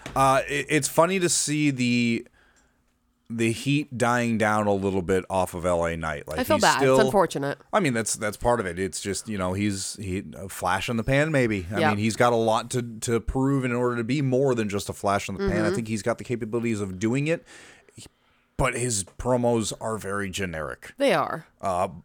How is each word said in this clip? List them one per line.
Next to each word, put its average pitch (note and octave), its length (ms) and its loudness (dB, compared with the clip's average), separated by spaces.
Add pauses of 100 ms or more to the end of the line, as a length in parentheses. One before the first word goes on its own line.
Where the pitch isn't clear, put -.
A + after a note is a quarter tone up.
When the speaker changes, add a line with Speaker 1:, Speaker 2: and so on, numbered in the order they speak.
(160)
Speaker 1:
Uh, C3+ 320 4
it, C3+ 220 -2
it's D3 180 2
funny F3+ 320 2
to F3 100 2
see D3+ 420 0
the, A#2+ 540 2 (1040)
the A2+ 220 2
heat C#3 460 -2
dying A#2+ 400 2
down G#2+ 300 2
a G2+ 60 4
little G2 280 0
bit F#2 280 0
off F2+ 240 0
of F2 120 -6
L E2+ 200 2
A E2+ 120 0
Knight. D#2+ 300 -6
Like, D#2 120 -6
Speaker 2:
I B3+ 40 -2
feel D#4 140 2
Speaker 1:
he's - 40 -4
Speaker 2:
bad. E3 160 6
Speaker 1:
still, C3 180 4
Speaker 2:
It's C3+ 100 6
unfortunate. C#3+ 520 0 (140)
Speaker 1:
I G#3+ 80 2
mean, D3+ 140 2
that's, A2+ 220 -2
that's G#2+ 220 -4
part A#2+ 220 2
of G#2 60 -4
it. E2+ 140 -6
It's F#2+ 220 -4
just, - 260 -6
you G#2+ 100 -6
know, F#2 160 -2
he's, G2 420 -2
he, G2 280 -6 (140)
a F#2+ 120 -12
flash F#2 400 -2
in A#2+ 80 -2
the A2 60 -2
pan, C#3+ 280 2
maybe. A2 420 2
I G#2 60 -2
Speaker 2:
Yeah. D#3 100 4
Speaker 1:
mean, D3 100 0
he's G#2+ 160 0
got B2 180 4
a A#2 40 4
lot A2+ 340 0
to, B2+ 100 0 (200)
to A#2 180 0
prove C3+ 460 0
in B2 80 -2
order B2 240 0
to A#2 60 0
be C3+ 180 0
more C3 340 2
than G#2+ 140 0
just G2 200 -4
a - 40 -6
flash G2+ 360 0
in G2 60 -8
the G2 140 0
pan. - 20 2
I G#2+ 160 2
Speaker 2:
Mm-hmm. - 80 0
Speaker 1:
think A2+ 120 -4
he's G#2+ 160 -4
got A2+ 160 -2
the A2 40 -14
capabilities A#2 580 -2
of F#2+ 180 -6
doing B2 280 0
it, D#3+ 160 -2 (1120)
but B2+ 180 0
his A#2 280 -2
promos A#2+ 760 0
are A2 160 -4
very G2 320 -6
generic. D#2+ 680 -8
Speaker 2:
They C4 160 2
are. D3+ 340 -2 (120)
Speaker 1:
Uh, F#2+ 300 0 (160)